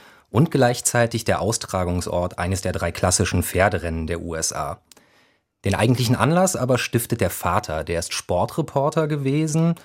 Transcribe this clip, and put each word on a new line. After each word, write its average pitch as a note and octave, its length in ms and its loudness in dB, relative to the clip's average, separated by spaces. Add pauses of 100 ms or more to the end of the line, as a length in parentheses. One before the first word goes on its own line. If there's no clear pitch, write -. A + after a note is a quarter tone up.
(300)
und C3+ 220 4
gleichzeitig A#2+ 760 2
der F#2+ 160 2
Austragungsort F2+ 960 -2
eines F#2 240 -2
der F2+ 120 -2
drei F2 180 -2
klassischen F2+ 500 2
Pferderennen E2+ 640 0
der E2+ 160 -4
U E2+ 140 -6
S D#2+ 180 -4
A. - 300 -8 (840)
Den F#2+ 80 2
eigentlichen A#2 420 2
Anlass F3 400 2
aber B2+ 220 0
stiftet - 440 -2
der F2+ 100 2
Vater, F2 520 -2
der E2+ 140 -4
ist - 160 -6
Sportreporter C#3+ 920 -2
gewesen, D#3 640 0 (100)